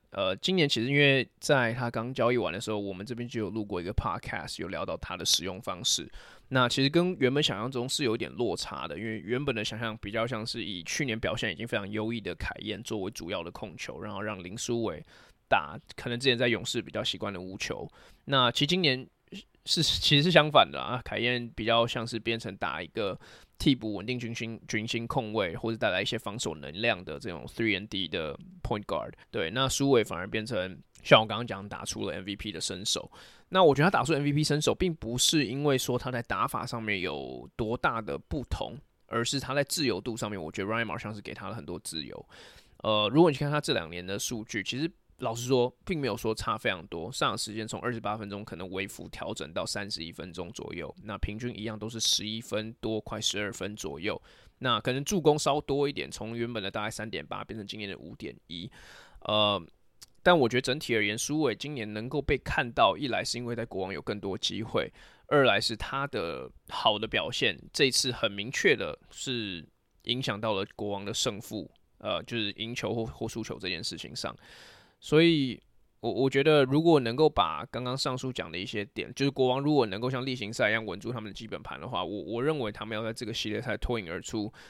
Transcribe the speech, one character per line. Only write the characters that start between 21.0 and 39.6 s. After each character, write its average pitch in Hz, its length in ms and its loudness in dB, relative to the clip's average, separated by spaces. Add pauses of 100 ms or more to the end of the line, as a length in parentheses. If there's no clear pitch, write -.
凯 107 140 -4
燕 120 360 0
比 113 100 -4
较 117 220 6
像 117 180 -4
是 117 140 -6
变 113 200 -2
成 98 180 -8
打 85 260 -4
一 82 60 -8
个 101 300 -4 (400)
替 143 180 4
补 110 180 -6
稳 95 100 -6
定 123 140 -4
军 117 160 -8
心-， 113 320 -8
军 110 200 -2
心 117 200 -4
控 110 260 -4
卫， 98 240 0
或 117 140 -2
者 113 80 -4
带 110 100 0
来 95 140 2
一 - 20 -2
些 113 140 -2
防 107 200 -8
守 - 160 -2
能 71 160 -10 (120)
量 107 200 2
的 78 160 -8
这 95 120 -10
种 69 160 -10
three 107 320 0
and 101 80 -8
D 95 220 -4
的 78 280 -4 (260)
point 104 220 -4
guard。 67 280 -4 (180)
对， 87 200 -2
那 131 180 0
苏 139 240 2
伟 117 100 10
反 90 160 -4
而 90 80 -4
变 107 180 -4
成 92 320 -4 (280)
像 123 160 10
我 110 60 2
刚 107 120 -4
刚 120 80 -4
讲 98 200 -10
打 101 180 -10
出 107 220 -6
了 87 60 -4
M 92 120 -6
V 98 120 -4
P 107 140 -6
的 80 100 -8
身 95 240 -6
手。 - 260 -2 (380)
那 190 140 6
我 156 100 10
觉 139 120 6
得 - 20 8
他 202 40 8
打 117 120 4
出 151 120 2
M 143 100 2
V 143 80 2
P 151 100 4
身 147 180 4
手， 120 140 4
并 180 180 0
不 120 240 -6
是 151 280 6
因 127 180 -2
为 143 160 4
说 123 180 0
他 131 140 -4
在 123 120 -2
打 107 260 0
法 104 180 -4
上 120 160 -6
面 104 180 0
有 67 540 -4
多 113 220 -2
大 120 260 0
的 71 160 -4
不 151 320 -4
同， - 240 -4 (320)
而 117 180 0
是 139 140 0
他 131 160 -4
在 143 80 4